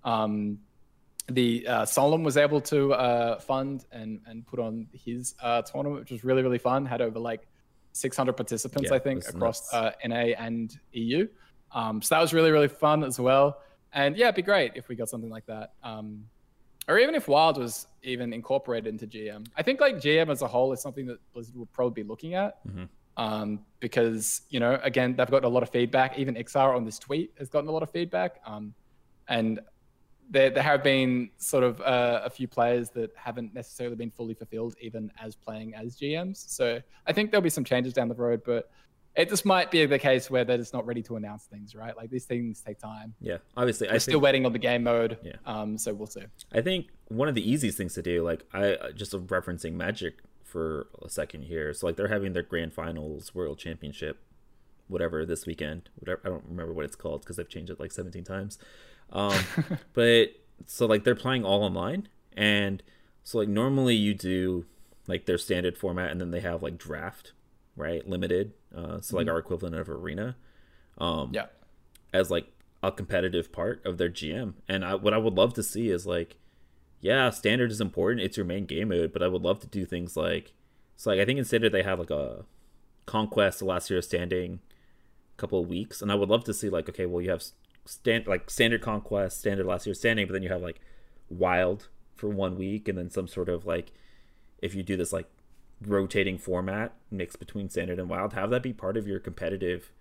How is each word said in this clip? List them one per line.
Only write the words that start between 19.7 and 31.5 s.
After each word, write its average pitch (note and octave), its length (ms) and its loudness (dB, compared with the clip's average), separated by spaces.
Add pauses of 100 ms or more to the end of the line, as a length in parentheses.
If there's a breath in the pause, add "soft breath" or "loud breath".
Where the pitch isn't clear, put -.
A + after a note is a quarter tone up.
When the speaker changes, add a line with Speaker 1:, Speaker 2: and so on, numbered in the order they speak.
Speaker 1:
like, C4 200 4
G D3 180 6
M D#3+ 120 4
as C#3 120 0
a B2 60 0
whole B2+ 240 4
is B2 80 -4
something C3+ 260 -8
that A#2+ 120 -10 (140)
Blizzard A#2+ 220 -12
would A#2 180 -14
probably A#2+ 300 0
be G#2 60 -8
looking D#3+ 260 -10
at. G3 320 -2
Speaker 2:
Mm-hmm. F#2+ 180 -10 (320)
Speaker 1:
Um, G#2+ 440 -2 (180)
because, A2+ 720 0
you B2+ 80 -2
know, A#2+ 240 4
again, B2+ 320 2
they've B2 160 2
gotten C3+ 140 4
a A#2+ 80 2
lot B2 100 4
of - 80 -4
feedback. C3 480 2
Even C3+ 160 -2
Ixar C3 400 2
on B2 100 0
this A2 140 -8
tweet D#3 400 -4
has C#3 100 -10
gotten D3 200 0
a D#3 40 -2
lot D#3+ 120 0
of D#3 60 -10
feedback. F3 560 -2
Um, G#2+ 280 -12 (540)
and A2 320 0 (680)
there, C3+ 180 8
there C3+ 140 2
have C#3+ 200 4
been B2+ 460 4 (100)
sort C3 260 2